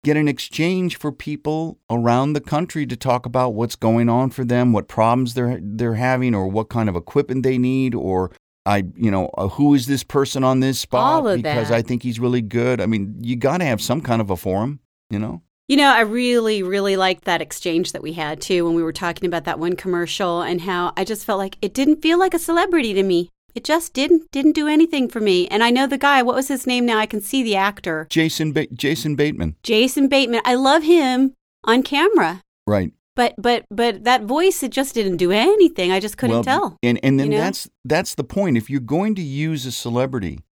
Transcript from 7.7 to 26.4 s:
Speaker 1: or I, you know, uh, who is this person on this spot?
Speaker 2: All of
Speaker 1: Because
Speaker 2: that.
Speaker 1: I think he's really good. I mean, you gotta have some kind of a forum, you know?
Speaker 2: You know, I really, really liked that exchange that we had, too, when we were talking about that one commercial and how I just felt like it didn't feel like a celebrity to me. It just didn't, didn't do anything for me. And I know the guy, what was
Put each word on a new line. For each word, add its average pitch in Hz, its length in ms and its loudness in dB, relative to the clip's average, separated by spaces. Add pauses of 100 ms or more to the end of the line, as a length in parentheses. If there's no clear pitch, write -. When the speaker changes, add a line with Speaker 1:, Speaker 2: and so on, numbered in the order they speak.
Speaker 1:
or 92 380 -2 (340)
I, 101 200 0 (120)
you 113 140 2
know, 95 260 0
uh, 95 120 -2
who 143 260 4
is 123 120 2
this 139 180 -2
person 135 400 0
on 131 160 4
this 131 180 0
spot? 185 440 0
Speaker 2:
All 233 60 0
of 185 140 2
Speaker 1:
Because 123 280 -2
Speaker 2:
that. 117 60 2
Speaker 1:
I 117 60 0
think 123 220 -4
he's 117 160 -4
really 123 220 0
good. 117 380 -2
I 90 60 -2
mean, 104 340 -2
you 117 140 -4
gotta 139 300 0
have 120 180 0
some 131 180 -2
kind 113 200 0
of 98 100 -4
a 90 60 0
forum, 104 420 -4 (320)
you 104 80 -4
know? 107 240 -8 (260)
Speaker 2:
You 277 80 2
know, 277 160 4
I 233 80 4
really, 226 600 0
really 196 340 -2
liked 190 280 0
that 170 180 -2
exchange 160 480 -4
that - 120 -6
we 156 100 -10
had, 156 280 -8
too, 175 240 0
when 170 120 0
we 165 80 0
were 160 80 -4
talking 170 340 -6
about 165 180 -4
that - 140 -4
one 175 160 -2
commercial 175 680 -4
and 170 180 -4
how 175 360 -4
I 185 80 -4
just 214 200 -8
felt 202 140 -2
like 196 220 -8
it 208 140 -6
didn't 302 280 2
feel 330 160 2
like 370 160 2
a 330 40 0
celebrity 339 560 0
to 196 80 2
me. 175 260 0 (280)
It 226 80 -10
just 330 300 -2
didn't, 320 380 2
didn't 302 200 2
do 302 160 0
anything 302 400 2
for 233 100 -8
me. 185 300 2
And 220 160 2
I 240 60 4
know 262 160 2
the 269 100 -2
guy, 277 260 4
what 247 140 0
was 269 120 -2